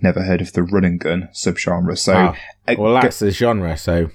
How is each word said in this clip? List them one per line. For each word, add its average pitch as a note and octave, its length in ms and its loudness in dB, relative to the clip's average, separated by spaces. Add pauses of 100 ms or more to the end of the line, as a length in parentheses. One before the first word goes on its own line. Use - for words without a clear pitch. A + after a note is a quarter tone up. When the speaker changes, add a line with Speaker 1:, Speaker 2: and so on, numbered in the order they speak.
Speaker 1:
never F#2 200 2
heard F2+ 180 0
of F2 120 -8
the F2+ 80 0
run F#2 240 0
and F2 140 0
gun E2+ 340 -4
subgenre. F2 640 -2
So, - 160 0
Speaker 2:
Ah, F2+ 220 4 (320)
Speaker 1:
uh, A#2+ 100 2
Speaker 2:
well, G#2+ 180 2
Speaker 1:
go- B2+ 60 4
Speaker 2:
that's B2 220 0
a G2+ 80 2
genre, F#2+ 460 0
so E2+ 380 0